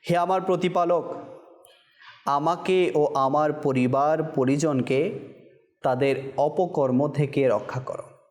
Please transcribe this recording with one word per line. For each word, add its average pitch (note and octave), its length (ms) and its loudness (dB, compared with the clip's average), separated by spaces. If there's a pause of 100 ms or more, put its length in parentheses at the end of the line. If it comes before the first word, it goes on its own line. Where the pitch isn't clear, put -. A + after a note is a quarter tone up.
হে E3+ 80 4
আমার F#3 240 2
প্রতিপালক, F3 720 0 (1120)
আমাকে E3+ 720 0
ও D3+ 100 4 (100)
আমার D3 380 2
পরিবার C#3+ 680 0
পরিজনকে C#3+ 960 0 (640)
তাদের C3+ 540 0
অপকর্ম D3 680 0
থেকে C#3 400 0
রক্ষা A2 320 -2
করো। - 240 -12 (260)